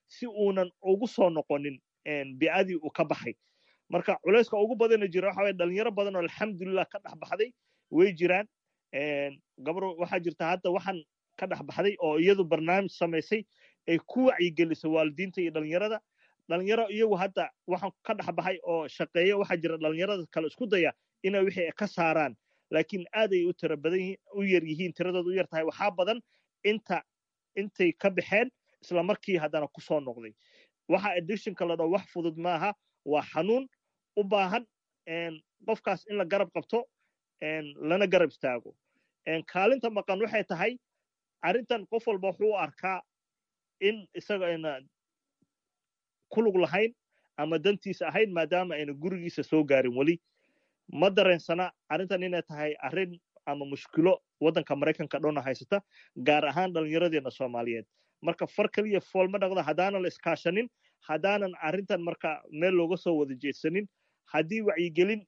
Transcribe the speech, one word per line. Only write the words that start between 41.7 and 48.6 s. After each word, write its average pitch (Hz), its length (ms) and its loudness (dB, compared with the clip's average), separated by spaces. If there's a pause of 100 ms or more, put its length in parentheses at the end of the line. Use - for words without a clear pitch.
qof 226 200 -2
walba 196 200 0
wuxuu 196 240 0
u 208 60 0
arkaa 180 440 -4 (800)
in 202 340 0
isaga 185 320 -4
ayna 160 340 -4 (1500)
ku 220 120 0
lug 208 140 4
lahayn 185 380 2 (440)
ama 160 220 -2
dantiisa 180 480 -2
ahayn 190 260 0
maadaama 170 420 0